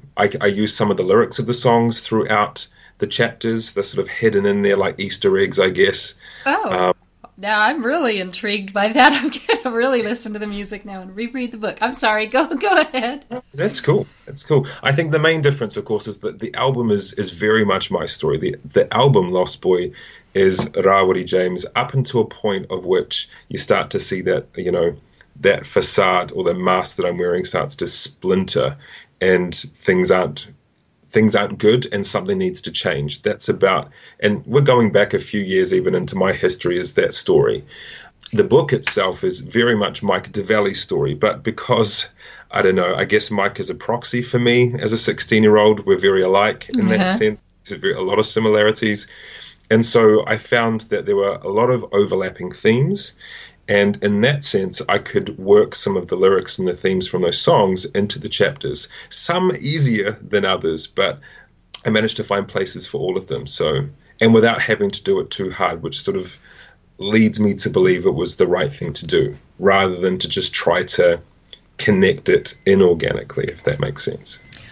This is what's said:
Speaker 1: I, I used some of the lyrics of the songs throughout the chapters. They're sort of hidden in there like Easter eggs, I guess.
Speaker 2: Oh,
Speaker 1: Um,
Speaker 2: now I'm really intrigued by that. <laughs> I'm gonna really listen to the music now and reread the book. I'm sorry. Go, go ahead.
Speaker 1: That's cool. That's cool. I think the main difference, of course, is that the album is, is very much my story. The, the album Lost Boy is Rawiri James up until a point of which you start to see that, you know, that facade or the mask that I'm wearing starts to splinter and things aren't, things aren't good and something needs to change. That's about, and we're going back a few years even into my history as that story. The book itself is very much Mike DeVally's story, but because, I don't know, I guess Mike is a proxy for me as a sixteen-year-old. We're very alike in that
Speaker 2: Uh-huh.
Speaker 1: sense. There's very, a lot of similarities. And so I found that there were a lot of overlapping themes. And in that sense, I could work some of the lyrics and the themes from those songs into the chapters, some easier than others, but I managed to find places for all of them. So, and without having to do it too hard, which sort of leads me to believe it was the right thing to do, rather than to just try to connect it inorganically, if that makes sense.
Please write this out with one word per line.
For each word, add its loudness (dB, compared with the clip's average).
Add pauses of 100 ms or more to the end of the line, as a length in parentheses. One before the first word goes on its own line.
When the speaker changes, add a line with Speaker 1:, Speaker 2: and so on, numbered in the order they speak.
(160)
Speaker 1:
I, 2 (100)
I 0
used 0
some 0
of 0
the -2
lyrics 2
of -4
the -2
songs 2
throughout -2 (320)
the -4
chapters. -2
They're -2
sort -4
of -12
hidden 2
in 0
there 2
like -2
Easter 0
eggs, 0
I 4
guess. 0 (320)
Speaker 2:
Oh, 0
Speaker 1:
Um, 2 (440)
Speaker 2:
now -2
I'm 0
really -2
intrigued -6
by 0
that. 6
<laughs> -2
I'm -2 (320)
gonna -6
really 0
listen -6
to -10
the -8
music -10
now -14
and -18
reread -6
the -16
book. -6
I'm 0
sorry. 0
Go, 2
go 2
ahead. -2 (260)
Speaker 1:
That's -2
cool. 0 (180)
That's -10
cool. 2 (160)
I 2
think 0
the 2
main 2
difference, 0
of -8
course, -4
is -10
that -8
the -10
album 0
is, 0
is -4
very 2
much 0
my -2
story. -2
The, -4
the 2
album 4
Lost -2
Boy 0 (420)
is 2
Rawiri 2
James -2 (100)
up -2
until 0
a 0
point -4
of -6
which -2 (200)
you -8
start 0
to -4
see -4
that, -2 (100)
you -4
know, 0 (440)
that 0
facade 2
or -4
the 0
mask 0
that -2
I'm -4
wearing -2
starts -4
to -4
splinter 0 (420)
and 2
things 0
aren't, 0 (600)
things 4
aren't -2
good 4
and -4
something -2
needs -4
to -8
change. -4
That's -2
about, 0 (300)
and -2
we're 2
going 4
back 2
a 2
few -6
years 0
even 0
into -2
my 0
history -2
as -4
that 0
story. 2 (680)
The 2
book 2
itself -2
is -2
very 0
much -4
Mike -2
DeVally's 0
story, -2
but -2
because, 0 (400)
I -2
don't 4
know, 2
I 0
guess 0
Mike -2
is -6
a -6
proxy -4
for -2
me 4
as -2
a 0
sixteen-year-old. 4
We're 4
very 2
alike 2
in 0
that 2
Speaker 2:
Uh-huh. 0
Speaker 1:
sense. -2 (100)
There's -12
very, -2
a -8
lot -2
of 2
similarities. 0 (640)
And 4
so 6
I 0
found 0 (100)
that -2
there 2
were 2
a -8
lot 2
of -2
overlapping -2
themes. 0 (540)
And 2
in 2
that 2
sense, -2
I 2
could -6
work 4
some -2
of -4
the -6
lyrics 2
and -2
the -2
themes -2
from -4
those 0
songs 2
into -4
the -10
chapters, -2 (220)
some 2 (100)
easier 0 (100)
than 0
others, -2
but -4 (640)
I -2
managed 0
to -4
find -2
places -6
for -8
all -4
of -12
them. -8
So, -2 (340)
and 6
without 4
having 0
to -8
do 0
it -6
too -6
hard, -4
which -6
sort -2
of -10 (600)
leads 2
me 2
to -4
believe 2
it 2
was -4
the 2
right 0
thing -8
to -10
do, 0 (220)
rather 2
than -2
to -4
just -2
try 0
to 2 (560)
connect 2
it 2 (120)
inorganically, 2
if -12
that -2
makes -4
sense. -4 (340)